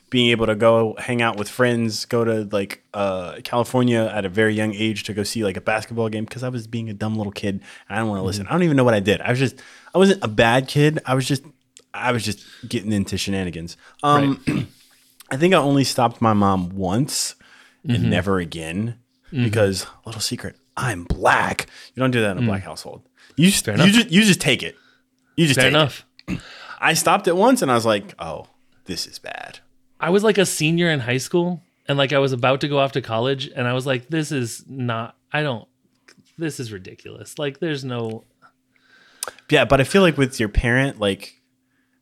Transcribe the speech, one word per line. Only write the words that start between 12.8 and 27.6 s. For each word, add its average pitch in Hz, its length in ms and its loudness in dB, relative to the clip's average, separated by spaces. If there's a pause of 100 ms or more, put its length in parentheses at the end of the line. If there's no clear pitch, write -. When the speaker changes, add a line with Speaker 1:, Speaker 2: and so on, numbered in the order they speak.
Speaker 1:
into 98 240 -2
shenanigans. 87 600 -6 (260)
Um, 143 440 2
Speaker 2:
Right. - 240 -2
Speaker 1:
<clears throat> - 600 -20
I 131 40 -4
think 170 180 2
I 180 40 6
only 139 260 2
stopped 120 380 0
my 113 120 4
mom 98 360 2
once 95 680 -4 (480)
and 123 140 0
Speaker 2:
Mm-hmm. - 120 2
Speaker 1:
never 90 300 0
again 85 560 -6 (380)
Speaker 2:
Mm-hmm. 127 100 -2
Speaker 1:
because, 101 420 0 (200)
little 110 160 -12
secret, - 340 -8 (220)
I'm 107 260 -4
black. 98 640 0 (260)
You - 60 -10
don't 127 120 2
do 120 100 2
that 104 100 2
in 92 60 -4
a - 40 -2
Speaker 2:
Mm. 120 40 2
Speaker 1:
black 107 180 0
household. - 380 -14 (340)
You 165 120 6
just, - 180 2
Speaker 2:
Fair 107 100 -2
Speaker 1:
you 117 80 4
Speaker 2:
enough. 202 100 6
Speaker 1:
just, 233 160 2
you 185 140 6
just 202 160 4
take 127 240 0
it. 80 140 -12 (580)
You 165 120 4
just 135 120 4
Speaker 2:
Fair 127 100 6
Speaker 1:
take 139 40 4
it. - 20 2
Speaker 2:
enough. 151 300 0 (720)
Speaker 1:
I 156 140 2
stopped 175 340 2
it 170 80 4
once 226 260 4